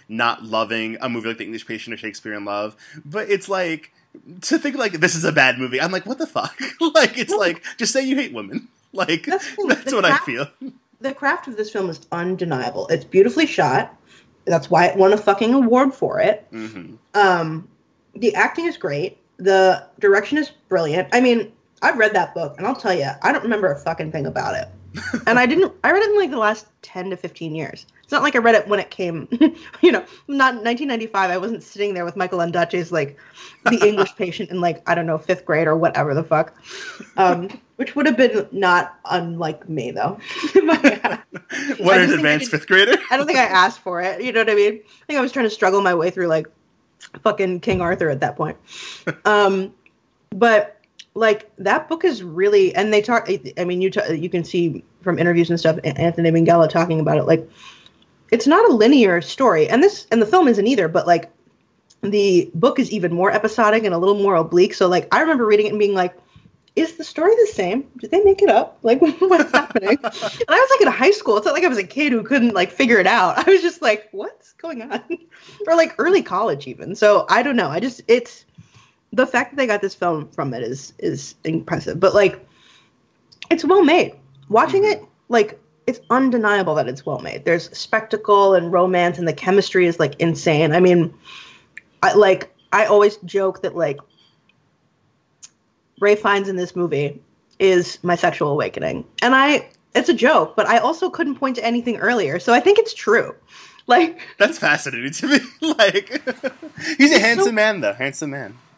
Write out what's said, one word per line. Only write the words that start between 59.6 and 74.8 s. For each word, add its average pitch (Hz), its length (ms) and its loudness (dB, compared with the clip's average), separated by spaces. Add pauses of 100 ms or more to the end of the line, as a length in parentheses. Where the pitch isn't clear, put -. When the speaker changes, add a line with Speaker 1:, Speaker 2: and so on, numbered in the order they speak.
Speaker 2:
and 254 140 2
this, - 280 0
and 233 100 4
the 208 40 2
film 339 220 4
isn't 202 180 2
either. 214 220 2
But, 170 180 -2
like, 170 240 0 (720)
the 202 540 2
book 170 240 2
is - 120 0
even 170 220 -4
more 180 180 0
episodic 214 520 0
and 190 100 -2
a 170 60 0
little 196 220 2
more 196 140 2
oblique. 175 380 2
So, 190 140 2
like, 180 260 0
I 240 80 4
remember 302 240 0
reading 214 220 2
it - 20 -6
and 214 100 -4
being 208 140 2
like, 180 240 -2 (580)
"Is 320 200 -2
the 311 80 -12
story 359 320 0
the 440 180 4
same? 202 340 -4 (100)
Did 208 120 -16
they 392 140 2
make 392 180 4
it 392 80 4
up? 226 320 2
Like, 247 200 2
<laughs> 311 180 2
what's 359 320 4
happening?" 220 380 0
Speaker 1:
<laughs> 277 120 2
Speaker 2:
And - 0 - (480)
I 311 100 2
was, 523 120 4
like, 508 100 4
in 381 60 4
high 262 240 2
school. 226 260 0
It's 214 80 -2
not 285 80 0
like 330 100 -2
I 370 40 4
was 254 100 -2
a 196 80 -2
kid 294 260 -2
who 226 120 0
couldn't, 240 320 0
like, 185 160 0
figure 240 260 2
it 180 100 4
out. 185 300 2
<laughs> 254 100 -2
I 381 40 8
was 370 100 6
just 330 220 -4
like, 214 300 0
"What's - 400 -14
going 311 280 -12